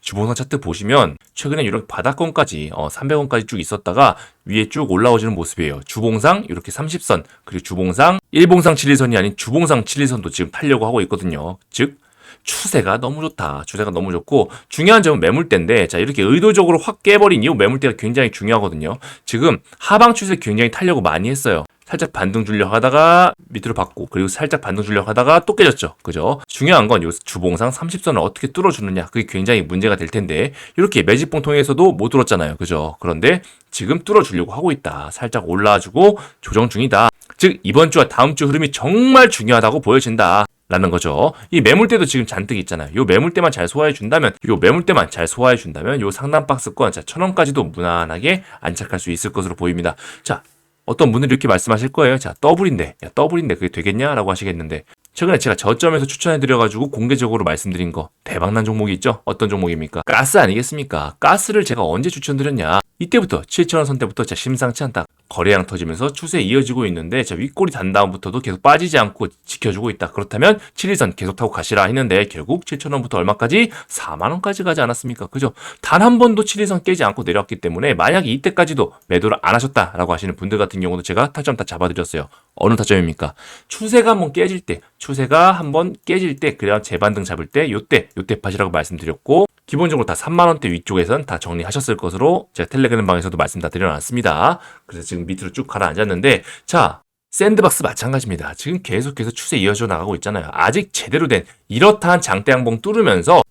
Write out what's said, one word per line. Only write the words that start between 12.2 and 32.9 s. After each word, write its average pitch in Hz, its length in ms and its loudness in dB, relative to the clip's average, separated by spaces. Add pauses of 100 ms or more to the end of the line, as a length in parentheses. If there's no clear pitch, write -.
추세가 98 560 -2
너무 135 220 -6
좋다. 76 460 -8
추세가 104 240 -6
너무 90 220 -4
좋고 104 380 0 (180)
중요한 202 340 4
점은 151 180 2
매물대인데 95 680 2
자, 90 100 -4
이렇게 117 240 -2
의도적으로 175 560 6
확 208 240 -6
깨버린 202 400 6
이후 151 120 0
매물대가 123 440 0
굉장히 131 320 0
중요하거든요. 101 680 -2 (280)
지금 120 340 0 (200)
하방 226 360 6
추세 190 220 -2
굉장히 113 340 0
타려고 175 300 0
많이 85 280 -2
했어요. 120 360 -2 (200)
살짝 - 280 -6
반등 98 320 -2
주려고 101 300 0
하다가 160 580 6 (160)
밑으로 113 240 -6
받고 - 340 -6
그리고 95 200 -2
살짝 147 340 -4
반등 98 220 -4
주려고 104 260 0
하다가 123 360 4
또 214 100 -2
깨졌죠. 156 480 2
그죠? 87 460 -2
중요한 139 400 4
건 107 160 4
요 82 60 -2
주봉상 90 600 -4
삼십 170 320 -8
선을 135 180 0
어떻게 98 280 -4
뚫어주느냐. 104 580 -2
그게 113 220 -4
굉장히 101 340 0
문제가 95 320 0
될 85 140 -6
텐데 95 440 -4 (240)
이렇게 175 280 2
매집봉 143 380 0
통해서도 147 500 2
못 104 160 -2
뚫었잖아요. 92 480 0
그죠? 80 420 -4